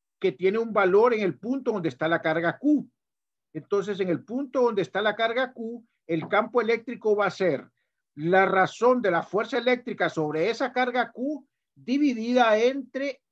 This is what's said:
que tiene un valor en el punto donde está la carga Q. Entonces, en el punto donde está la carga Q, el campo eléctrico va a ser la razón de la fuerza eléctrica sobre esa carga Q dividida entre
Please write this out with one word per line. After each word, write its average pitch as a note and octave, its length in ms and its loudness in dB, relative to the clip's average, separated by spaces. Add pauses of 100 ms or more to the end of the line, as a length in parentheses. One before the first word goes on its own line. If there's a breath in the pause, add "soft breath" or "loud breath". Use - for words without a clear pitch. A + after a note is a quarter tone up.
(200)
que F#3 120 0
tiene F#3+ 260 0
un A3+ 140 -4
valor G#3 420 4
en G#3+ 80 -2
el F3+ 160 -2
punto B3+ 340 -4
donde F3 160 -4
está D#3 180 -4
la E3 140 0
carga E3 380 -2
Q. C#4+ 300 2 (640)
Entonces, F#3+ 440 -4
en F#3+ 100 -2
el D3+ 140 -2
punto C4 400 -4
donde A3 200 2
está F#3+ 200 -4
la G#3 140 0
carga A#3 360 -2
Q, A#3 320 -12 (220)
el E3 220 -4
campo A3 320 0
eléctrico A3 560 -2
va G3+ 100 2
a F3+ 40 0
ser D3 380 -2 (460)
la F3 320 2
razón G#3 560 2
de G3 80 0
la E3+ 120 0
fuerza A3 360 -4
eléctrica A#3 500 0
sobre D#3 420 -2
esa B3 220 -4
carga B3 380 0
Q C4+ 360 -8 (280)
dividida A#3+ 840 2
entre C4 720 -2